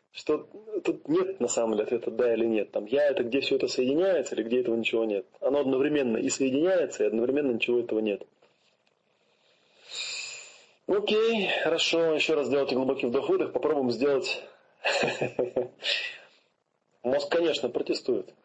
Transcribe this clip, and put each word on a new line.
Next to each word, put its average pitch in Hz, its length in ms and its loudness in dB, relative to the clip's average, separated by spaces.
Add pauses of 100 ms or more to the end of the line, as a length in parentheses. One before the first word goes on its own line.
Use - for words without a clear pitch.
(120)
Что - 360 -4 (360)
тут 165 240 -4
нет, 185 300 0
на 123 80 0
самом 117 260 0
деле, 107 120 2
ответа 113 260 -2
«да» 117 240 2
или 113 100 2
«нет». 110 280 0
Там 107 140 -4
«я» — 143 240 2
это 127 120 0
где 123 180 0
всё 139 160 0
это 131 120 0
соединяется 143 680 0
или 110 80 -2
где 117 180 0
этого 117 140 0
ничего 113 300 0
нет? 101 200 -2 (160)
Оно 135 200 2
одновременно 135 560 2
и 131 120 -2
соединяется, 139 760 0
и - 20 4
одновременно 127 460 0
ничего 120 260 0
этого 113 220 -2
нет. 104 260 -2 (2500)
Окей, 214 600 2 (140)
хорошо, 160 520 2
ещё 156 200 2
раз 139 140 2
делайте 139 260 2
глубокий 131 320 0
вдох-выдох, 139 460 0
попробуем 139 400 0
сделать. 127 500 0 (400)
<laughs> - 880 -2 (1300)
Мозг, 135 260 -2
конечно, 165 380 2
протестует. - 640 -2 (100)